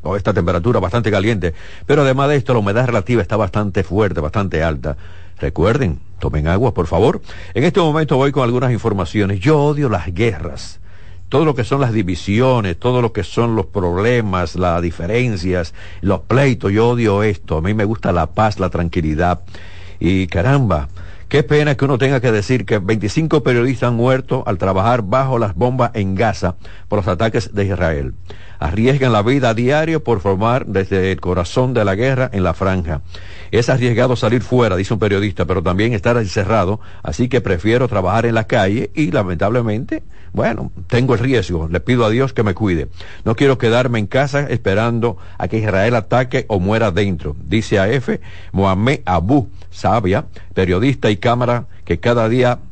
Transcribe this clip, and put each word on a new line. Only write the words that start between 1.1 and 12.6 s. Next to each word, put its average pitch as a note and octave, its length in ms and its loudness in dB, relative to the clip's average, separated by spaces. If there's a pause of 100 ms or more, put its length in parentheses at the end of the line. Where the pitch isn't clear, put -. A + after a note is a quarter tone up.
caliente, G2 440 0 (320)
pero C#3+ 160 4
además C#3 260 2
de D3 80 2
esto, C3 160 0
la A#2 60 4
humedad G#2 260 2
relativa A#2 380 0
está G#2 160 -2
bastante G2+ 460 0
fuerte, F2+ 360 0
bastante D#2 420 -2
alta. D2 360 -2 (400)
Recuerden, F2 640 0 (180)
tomen D2 280 -2
agua, G2 280 2
por E2+ 140 -2
favor. G2+ 340 2 (320)
En B2 100 0
este F3+ 160 2
momento D#3 360 2
voy C#3 160 4
con C#3 100 2
algunas B2 280 2
informaciones. G2+ 680 0
Yo C#3+ 220 4
odio D3 260 2
las F2+ 240 -2
guerras, E2 680 -4 (500)
todo D#3 160 4
lo C#3+ 80 2
que B2 100 -2
son C#3 160 0
las A#2+ 140 0
divisiones, G#2 840 0